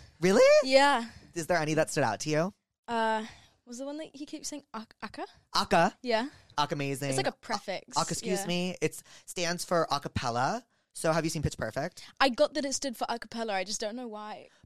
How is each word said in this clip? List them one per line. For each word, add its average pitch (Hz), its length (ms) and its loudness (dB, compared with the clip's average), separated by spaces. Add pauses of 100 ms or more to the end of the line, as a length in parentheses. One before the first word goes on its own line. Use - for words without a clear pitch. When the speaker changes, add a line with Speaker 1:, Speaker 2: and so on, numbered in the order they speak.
(200)
Speaker 1:
Really? 196 220 6 (220)
Speaker 2:
Yeah. 262 420 6 (300)
Speaker 1:
Is 165 120 -4
there 175 100 2
any 156 180 0
that 156 160 2
stood 151 120 2
out 107 180 0
to 151 80 -4
you? 160 240 0 (340)
Speaker 2:
Uh, 220 360 0 (420)
was 240 120 -14
the 269 80 -10
one 285 120 -8
that 311 160 -12
he 285 120 -12
keeps - 240 -12
saying, 285 140 -12 (100)
"Ak-, 220 300 -14
aka"? 294 220 -12 (300)
Speaker 1:
Aka. 208 460 4
Speaker 2:
Yeah. 240 260 0 (300)
Speaker 1:
Aka 147 160 0
amazing. 139 360 -2
Speaker 2:
It's 135 80 0
like - 100 0
a - 20 0
Speaker 1:
A-, - 40 -4
Speaker 2:
prefix. - 600 -8
Speaker 1:
aka, 165 160 -2
excuse 185 300 -2
Speaker 2:
Yeah. 196 60 -6
Speaker 1:
me. 175 340 -2
It's, - 220 -4 (240)
stands 170 360 -4
for 170 280 2
acapella. 139 720 -2 (300)
So - 200 0
have 160 100 2
you 160 60 -2
seen 160 140 -4
Pitch - 140 -4
Perfect? 135 460 -6 (160)
Speaker 2:
I 269 100 6
got 294 260 2
that 294 100 -2
it 269 80 -4
stood 262 240 -6
for 247 80 -4
acapella. 226 460 -6
I 190 120 -2
just 202 160 -6
don't 214 160 -6
know 247 140 -10
why. 208 380 -14 (180)